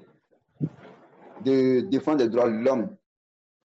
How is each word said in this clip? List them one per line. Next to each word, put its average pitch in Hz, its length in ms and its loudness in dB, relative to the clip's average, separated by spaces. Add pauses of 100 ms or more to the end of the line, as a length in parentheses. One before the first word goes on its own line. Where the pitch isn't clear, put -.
(1400)
de 131 360 2
défense 135 380 -2
des 120 100 2
droits 120 200 2
de 113 80 -2
l'homme. 117 400 -2 (720)